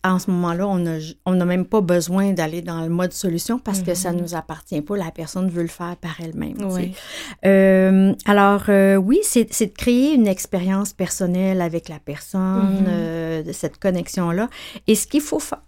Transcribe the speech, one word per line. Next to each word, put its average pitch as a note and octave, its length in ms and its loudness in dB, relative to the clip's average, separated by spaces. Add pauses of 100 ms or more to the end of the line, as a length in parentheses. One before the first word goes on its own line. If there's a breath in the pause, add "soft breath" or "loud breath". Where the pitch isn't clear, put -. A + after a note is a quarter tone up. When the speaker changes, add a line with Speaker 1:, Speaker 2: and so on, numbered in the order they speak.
Speaker 1:
en F#3 160 2
ce F#3 120 -4
moment-là, F3 360 -2
on F3+ 200 0
a, D#3+ 120 -4 (280)
on F#3 80 0
n'a F3+ 100 2
même F3+ 220 0
pas G#3+ 160 2
besoin F3+ 500 2
d'aller E3+ 300 -2
dans E3 180 -8
le E3 80 -4
mode F3 240 0
solution F#3 460 -4
parce G3 240 -6
que F3 120 -2
ça F3+ 180 -4
Speaker 2:
Mhm. F3 100 -4
Speaker 1:
nous E3+ 120 -8
appartient D#3 460 -8
pas, G3+ 160 -6
la E3+ 140 -4
personne F#3 400 -4
veut E3+ 120 -4
le E3+ 60 -4
faire F3 280 -10
par E3 220 -12
elle-même, D#3+ 380 -8
tu G3+ 60 -8
sais. G3 140 -6
Speaker 2:
Oui. F3+ 180 -4 (500 loud breath)
Speaker 1:
Euh, F#3+ 720 6 (100)
alors, G3+ 460 4
euh, G3 260 6
oui, G3+ 260 2
c'est, A#3 300 0
c'est A3 140 0
de G3 100 -10
créer B3+ 380 2
une A#3 140 6
expérience F#3+ 640 -2
personnelle F#3 640 0
avec E3+ 300 -4
la D3+ 80 -14
personne, F#3+ 840 -2
Speaker 2:
Mhm. F#3+ 80 2
Speaker 1:
euh, E3 540 -2
de E3+ 100 -10
cette - 260 -6
connexion-là. F3+ 680 -2 (380 loud breath)
Et A3 80 4
ce - 120 0
qu'il D4 140 0
faut D4+ 200 -4
fa-, - 280 -10